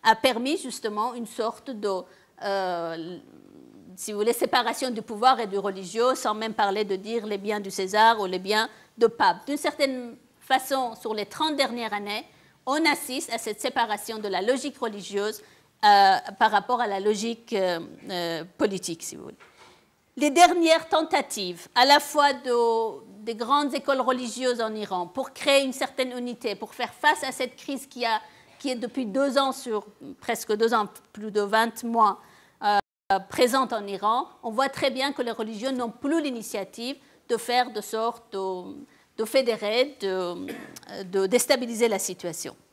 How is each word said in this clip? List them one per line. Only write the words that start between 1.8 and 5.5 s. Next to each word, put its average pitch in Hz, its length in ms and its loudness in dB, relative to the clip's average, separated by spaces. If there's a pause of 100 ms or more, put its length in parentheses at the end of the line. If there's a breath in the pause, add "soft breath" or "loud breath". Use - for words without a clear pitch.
euh, 175 760 -4 (760)
si - 160 -10
vous 208 80 -4
voulez, 220 140 2
séparation 247 580 0
du 220 100 -6
pouvoir 240 380 2
et 226 80 -4
du 196 100 -4